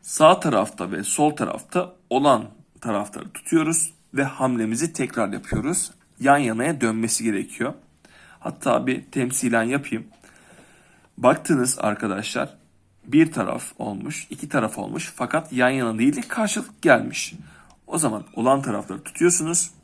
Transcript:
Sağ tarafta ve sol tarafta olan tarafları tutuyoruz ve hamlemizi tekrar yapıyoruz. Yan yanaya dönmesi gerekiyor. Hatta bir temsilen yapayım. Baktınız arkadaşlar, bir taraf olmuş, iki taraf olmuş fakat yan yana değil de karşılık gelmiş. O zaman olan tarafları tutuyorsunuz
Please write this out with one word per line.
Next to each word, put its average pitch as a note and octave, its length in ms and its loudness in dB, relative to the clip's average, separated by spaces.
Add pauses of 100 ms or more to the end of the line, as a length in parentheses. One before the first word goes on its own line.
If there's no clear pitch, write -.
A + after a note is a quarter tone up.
Sağ F3 380 6
tarafta G#2 520 -2
ve G#2 120 -6
sol D3+ 320 0
tarafta - 580 -4 (160)
olan B2+ 400 4 (300)
tarafları G#2 520 -6
tutuyoruz D#3+ 600 0 (220)
ve C#3 100 2
hamlemizi B2+ 680 -2
tekrar A#2 400 -2
yapıyoruz. - 580 -4 (300)
Yan C#3 180 6
yanaya B2+ 420 0
dönmesi A2+ 440 0
gerekiyor. A2+ 500 -2 (680)
Hatta B2 460 -2
bir B2+ 160 -2
temsilen B2 600 0
yapayım. A#2+ 440 -4 (1120)
Baktınız C3 600 2
arkadaşlar, G#2+ 760 -4 (500)
bir D#3 280 4
taraf - 460 -4
olmuş, G#2+ 520 -8
iki - 180 -12
taraf A2+ 300 -2
olmuş - 380 -8
fakat D3 360 -4
yan B2+ 180 4
yana A#2+ 280 -2
değil C3 180 4
de - 40 -6
karşılık - 640 -4
gelmiş. - 520 2 (520)
O - 120 -4
zaman A2 260 -2 (100)
olan C3 280 2
tarafları G2+ 400 -6
tutuyorsunuz - 680 0 (140)